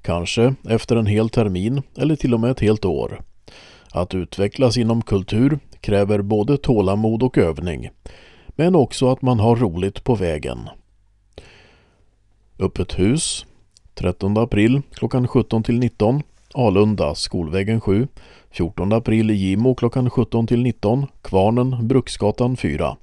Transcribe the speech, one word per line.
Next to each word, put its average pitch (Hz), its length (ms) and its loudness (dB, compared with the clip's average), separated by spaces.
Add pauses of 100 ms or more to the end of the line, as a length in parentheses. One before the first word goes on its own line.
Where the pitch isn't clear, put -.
Kanske 107 520 0 (140)
efter 113 280 0
en 113 100 0
hel 104 220 2
termin 107 540 0 (140)
eller 147 200 0
till 127 180 0
och 110 60 0
med 120 100 2
ett 127 100 -4
helt 107 240 2
år. 71 360 -4 (720)
Att 175 220 -4
utvecklas 117 600 0
inom 117 260 0
kultur 113 560 0 (220)
kräver 101 420 0
både 107 340 0
tålamod 110 680 0
och 131 160 2
övning, 80 500 -2 (600)
men 175 260 0
också 131 380 2
att 127 100 -4
man 123 180 2
har 117 160 4
roligt 95 480 -2
på 123 100 2
vägen. 76 440 -4 (2000)
Öppet - 400 -4
hus, 156 480 0 (480)
trettonde 98 460 -2
april 117 420 2 (120)
klockan 123 340 -2
sjutton 117 340 0
till 117 160 0
nitton, 123 440 0 (320)
Alunda, 101 600 2
Skolvägen 95 680 -4
sju, 107 280 0 (420)
fjortonde 92 460 -2
april 110 340 2
i 107 40 2
Gimo 101 400 2
klockan 123 360 0
sjutton 117 360 0
till 120 160 2
nitton, 127 440 0 (160)
Kvarnen, 117 680 0
Bruksgatan 123 680 0
fyra 73 460 -4